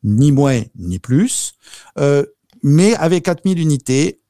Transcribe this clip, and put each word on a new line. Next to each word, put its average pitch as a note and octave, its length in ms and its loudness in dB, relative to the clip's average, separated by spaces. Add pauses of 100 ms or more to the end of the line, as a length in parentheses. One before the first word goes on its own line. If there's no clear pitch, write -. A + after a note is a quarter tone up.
ni A2+ 260 2
moins C3+ 300 2 (160)
ni F2+ 220 -8
plus. D#3 560 -2 (440)
Euh, C#3+ 280 0 (360)
mais F3 340 4
avec E3 280 0
quatre F3+ 220 -4
mille F#3 120 0
unités D3 720 -2